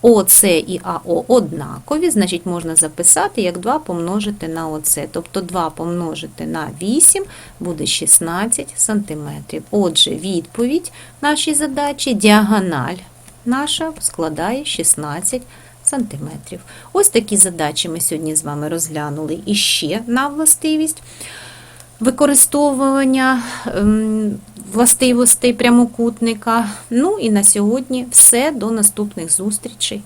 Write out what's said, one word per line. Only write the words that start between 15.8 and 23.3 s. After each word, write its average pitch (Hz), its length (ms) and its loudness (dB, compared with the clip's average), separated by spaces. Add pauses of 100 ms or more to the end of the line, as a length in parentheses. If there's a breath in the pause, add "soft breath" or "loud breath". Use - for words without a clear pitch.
сантиметрів. 180 720 -8 (320 loud breath)
Ось 392 160 2
такі 208 280 0
задачі 170 520 0
ми 165 120 -6
сьогодні 156 360 -2
з 156 80 -2
вами 147 240 -4
розглянули. 156 800 -4
І 202 80 0
ще 202 520 -2
на 254 220 0
властивість 311 720 -2 (1000 loud breath)
використовування, 269 1400 2 (240 loud breath)